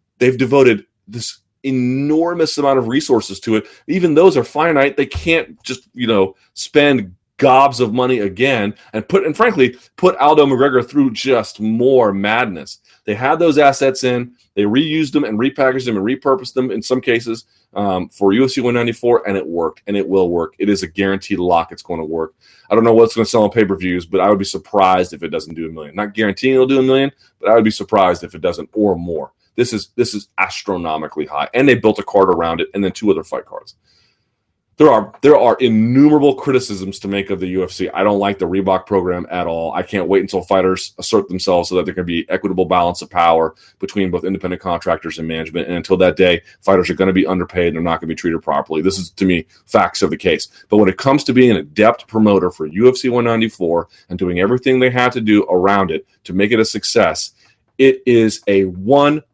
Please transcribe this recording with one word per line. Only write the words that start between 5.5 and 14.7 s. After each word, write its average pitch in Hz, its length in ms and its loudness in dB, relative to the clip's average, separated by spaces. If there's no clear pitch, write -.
just, - 300 -12
you 123 140 -6
know, 98 280 2
spend 135 600 0
gobs 131 420 4
of 113 140 -2
money 127 260 0
again 104 540 -2
and 107 140 -6
put, 196 180 0
and 156 100 -4
frankly, 175 420 2
put 180 220 0
Aldo 151 280 4
McGregor 131 420 2
through 139 240 0
just 117 480 -2
more 113 540 2
madness. 101 640 -4
They 107 100 -4
had 131 240 -2
those 160 200 2
assets 135 460 2
in, 123 300 -4
they 101 80 2
reused 151 480 0